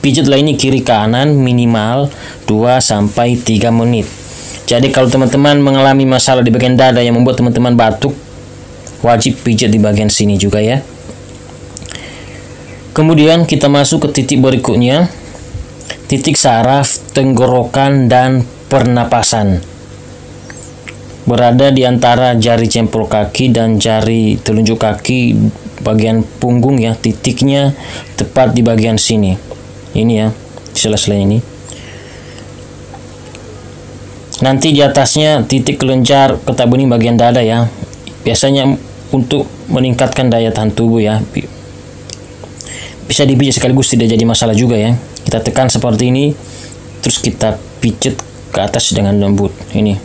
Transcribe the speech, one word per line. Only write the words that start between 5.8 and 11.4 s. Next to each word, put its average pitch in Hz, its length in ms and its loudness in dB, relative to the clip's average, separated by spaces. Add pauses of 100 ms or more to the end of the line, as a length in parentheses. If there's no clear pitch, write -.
masalah 127 400 2
di 117 80 4
bagian 127 240 2
dada 123 240 4
yang 120 160 2
membuat 123 240 2
teman-teman 123 320 2
batuk, 117 400 2 (880)
wajib 117 400 2
pijat 110 320 2
di 110 80 4
bagian 104 320 2
sini 101 240 0
juga 98 240 0
ya. 123 240 0 (2000)